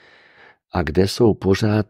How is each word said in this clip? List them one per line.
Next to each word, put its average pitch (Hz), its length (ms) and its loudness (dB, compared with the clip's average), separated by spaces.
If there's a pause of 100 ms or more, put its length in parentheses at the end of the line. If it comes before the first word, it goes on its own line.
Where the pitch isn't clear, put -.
(720)
a 90 100 -2
kde 78 260 0
sú 110 260 2
pořád 104 560 0